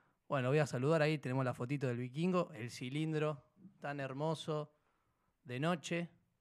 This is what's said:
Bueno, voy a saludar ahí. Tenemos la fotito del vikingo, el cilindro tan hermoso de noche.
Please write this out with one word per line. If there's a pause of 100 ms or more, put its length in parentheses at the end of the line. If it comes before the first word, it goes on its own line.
(280)
Bueno,
voy
a
saludar
ahí.
Tenemos
la
fotito
del
vikingo,
el
cilindro (360)
tan
hermoso (720)
de
noche. (320)